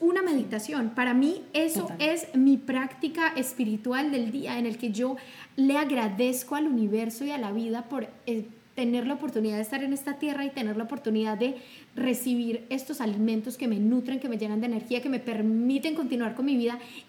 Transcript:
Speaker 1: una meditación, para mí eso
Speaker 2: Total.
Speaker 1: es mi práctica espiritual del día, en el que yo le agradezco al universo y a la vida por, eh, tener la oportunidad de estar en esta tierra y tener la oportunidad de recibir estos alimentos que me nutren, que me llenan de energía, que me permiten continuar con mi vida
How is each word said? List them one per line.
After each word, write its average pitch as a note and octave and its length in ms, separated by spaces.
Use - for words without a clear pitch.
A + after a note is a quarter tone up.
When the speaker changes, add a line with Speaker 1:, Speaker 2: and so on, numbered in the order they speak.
Speaker 1:
una F4+ 220
meditación, A#3 680
para B3 240
mí D4 280
eso D#4+ 300
Speaker 2:
Total. E3+ 180
Speaker 1:
es D#4+ 340
mi C4+ 220
práctica C4+ 800
espiritual B3 760
del A#3 220
día, B3 260
en A#3+ 80
el A3 100
que A#3+ 140
yo B3 260
le C4+ 200
agradezco B3+ 800
al D4+ 100
universo A3+ 580
y C#4+ 60
a D4 80
la G#3 140
vida A3+ 360
por, B3 200
eh, A3+ 200
tener A#3+ 320
la C#4+ 80
oportunidad A3 420
de G#3+ 60
estar C4+ 220
en C#4 80
esta C#4 260
tierra C#4 260
y C4+ 60
tener G#3+ 260
la A3+ 80
oportunidad A3 520
de B3 200
recibir A#3+ 760
estos C4+ 300
alimentos A3 560
que B3+ 120
me G#3 100
nutren, B3 420
que C#4 80
me A3+ 100
llenan G#3+ 220
de A#3+ 60
energía, A#3 360
que C#4+ 80
me B3 100
permiten A#3+ 720
continuar A#3+ 400
con B3+ 120
mi C#4 100
vida A#3+ 220